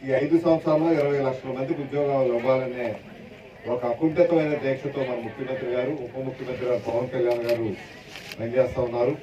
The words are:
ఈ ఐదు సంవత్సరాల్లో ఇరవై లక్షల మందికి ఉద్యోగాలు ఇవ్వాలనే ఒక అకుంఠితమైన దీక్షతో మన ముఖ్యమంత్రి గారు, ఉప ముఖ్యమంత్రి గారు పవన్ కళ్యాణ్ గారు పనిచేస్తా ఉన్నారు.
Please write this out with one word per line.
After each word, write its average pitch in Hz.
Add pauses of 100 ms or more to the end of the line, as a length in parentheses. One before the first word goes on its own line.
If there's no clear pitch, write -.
ఈ 135 (120)
ఐదు 147
సంవత్సరాల్లో 160 (100)
ఇరవై 143
లక్షల 131
మందికి 139
ఉద్యోగాలు 143
ఇవ్వాలనే 127 (880)
ఒక 127 (100)
అకుంఠితమైన 160 (100)
దీక్షతో 135 (100)
మన 123
ముఖ్యమంత్రి 131
గారు, 127 (140)
ఉప 131
ముఖ్యమంత్రి 123
గారు 123
పవన్ 127
కళ్యాణ్ 120
గారు 117 (720)
పనిచేస్తా 127
ఉన్నారు. 123